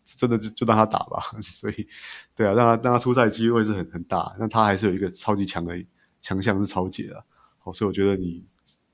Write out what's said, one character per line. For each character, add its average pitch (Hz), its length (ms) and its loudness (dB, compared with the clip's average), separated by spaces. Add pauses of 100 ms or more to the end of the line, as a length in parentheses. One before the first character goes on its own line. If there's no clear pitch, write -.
真 - 260 -4
的 117 80 2
就， 107 120 -4
就 113 180 -4
让 110 80 6
他 110 100 6
打 - 180 -2
吧， - 180 -8 (140)
<laughs> 107 60 -12
所 - 280 -10
以， 107 180 -8 (480)
对 113 100 2
啊， 98 80 4
让 117 120 6
他， 117 180 4
让 123 100 2
他 120 60 4
出 120 140 0
赛 120 160 6
机 113 200 0
会 117 140 4
是 107 80 0
很， 92 180 -4
很 87 140 -10
大， 90 340 -4
那 110 120 -4
他 113 160 4
还 101 100 4
是 101 120 0
有 90 60 2
一 95 40 -2
个 92 120 -2
超 101 280 -2
级 98 80 0
强 90 180 -4
的 87 180 -8 (380)
强 95 220 -4
项 98 180 2
是 101 80 0
抄 92 220 -4
截 - 220 -10
啊， - 120 -16 (400)
哦， 92 100 -10
所 107 120 -2
以 - 20 0
我 92 60 -2
觉 98 120 2
得 98 120 2
你 90 260 -8 (500)